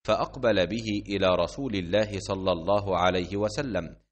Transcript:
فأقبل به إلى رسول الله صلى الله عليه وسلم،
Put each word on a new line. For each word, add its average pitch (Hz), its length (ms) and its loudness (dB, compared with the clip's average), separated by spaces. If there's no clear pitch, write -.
فأقبل 110 600 2
به 107 400 -4
إلى 95 280 2
رسول 101 400 -2
الله 98 440 0
صلى 95 320 -2
الله 92 460 0
عليه 90 400 2
وسلم، 104 580 -4